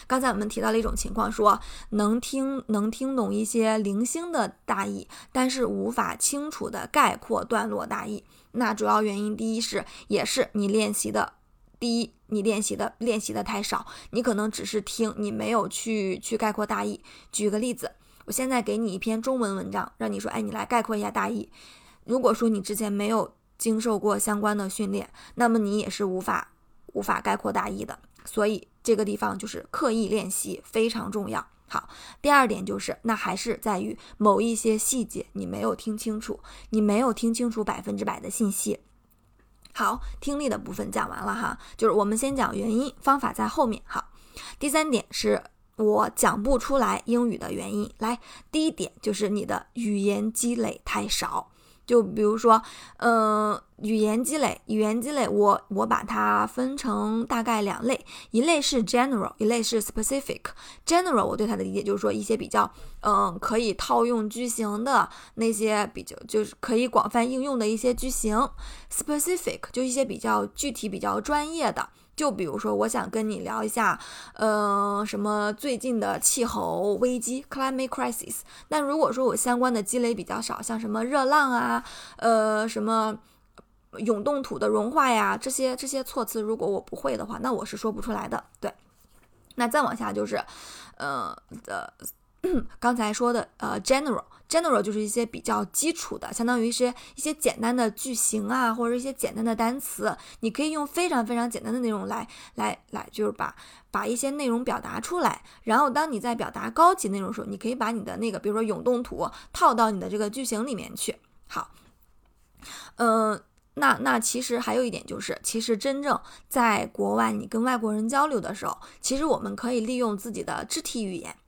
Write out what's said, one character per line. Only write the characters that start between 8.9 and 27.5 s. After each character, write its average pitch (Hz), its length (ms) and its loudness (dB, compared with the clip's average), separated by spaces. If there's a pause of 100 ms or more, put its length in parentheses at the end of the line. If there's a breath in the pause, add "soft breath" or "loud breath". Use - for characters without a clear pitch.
原 202 180 0
因， 214 160 -2
第 220 200 -2
一 220 40 0
是， 202 240 -2 (260 loud breath)
也 202 140 2
是 - 280 2
你 202 160 0
练 208 260 2
习 214 180 -2
的， 214 220 0 (460)
第 233 200 0
一， - 140 -4 (140)
你 208 160 -2
练 214 180 2
习 208 140 -2
的， 202 240 -4
练 220 200 0
习 214 140 -6
的 208 100 -4
太 208 200 -4
少， - 240 -4 (240 loud breath)
你 226 100 0
可 233 140 2
能 214 160 0
只 - 120 -8
是 214 160 -2
听， 220 380 -2
你 208 140 -2
没 214 180 -2
有 214 180 2
去， 202 520 -2
去 214 180 -4
概 214 160 0
括 214 100 -2
大 202 220 -2
意。 208 160 -6 (300 loud breath)
举 208 180 0
个 208 80 0
例 247 160 -2
子， - 200 -8 (320 soft breath)
我 - 60 -8
现 262 160 -2
在 254 140 2
给 208 160 0
你 220 160 -2
一 190 60 -6
篇 220 200 0
中 262 200 0
文 202 160 0
文 190 160 -6
章， 196 260 -4
让 220 140 -4
你 202 80 -6
说， 208 100 -6
哎， - 100 -4
你 208 120 -4
来 214 120 -4
概 233 200 2
括 220 120 -4
一 208 60 -2
下 208 80 -2
大 196 180 -2
意。 214 220 -6 (540 loud breath)
如 247 160 0
果 247 120 6
说 233 160 2
你 214 140 2
之 202 140 -6
前 208 180 -2
没 208 140 0
有 220 260 0 (240)
经 220 240 2
受 220 160 2
过 202 220 2
相 208 200 0
关 208 160 2
的 196 140 -2
训 - 220 -2
练， - 180 -4 (240 loud breath)
那 240 160 4
么 226 80 6
你 208 220 2
也 - 100 -2
是 202 160 -2
无 185 160 -2
法， - 300 -2 (420)
无 - 80 -2
法 - 180 0
概 202 160 0
括 202 160 -4